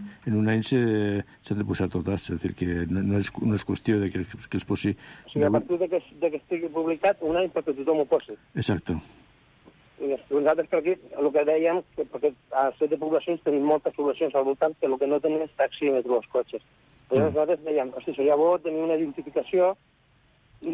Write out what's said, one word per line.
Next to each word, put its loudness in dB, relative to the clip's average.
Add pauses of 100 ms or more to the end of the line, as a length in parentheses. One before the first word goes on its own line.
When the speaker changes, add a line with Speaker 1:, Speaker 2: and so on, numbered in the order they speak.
(260)
Speaker 1:
en 0
un 2
any 2
se, 2 (680)
s'han -4
de -6
posar 0
totes, -4
és -6
a -6
dir, -2
que -2 (240)
no, 0
no 2
és, -6 (100)
no 2
és -4
qüestió 0
de 0
que, -4 (260)
que -4
es -12
posi 0
Speaker 2:
O -14
sigui, 2
a 4
Speaker 1:
de 2
Speaker 2:
partir 0
de 0
que, 0 (180)
de 0
que -6
estigui -4
publicat, 0
un 0
any 0
perquè -2
tothom 2
ho -4
posi. 0 (240)
Speaker 1:
Exacte. -2 (1040)
Speaker 2:
I -2 (240)
nosaltres 2
per 2
aquí, 0 (160)
el 0
que 2
dèiem, 2 (140)
que -4
perquè -2 (160)
a 2
set 0
de -2
poblacions -2
tenim 2
moltes 0
poblacions -2
al 2
voltant, 0
que 2
el 0
que 0
no 2
tenen 0
és -14
taxímetre 0
als 0
cotxes. -4 (440)
Llavors 4
Speaker 1:
Mm. -
Speaker 2:
nosaltres 2
dèiem, 0
hosti, -6
seria 4
bo 4
tenir -4
una 2
identificació, 0 (840)
i, -6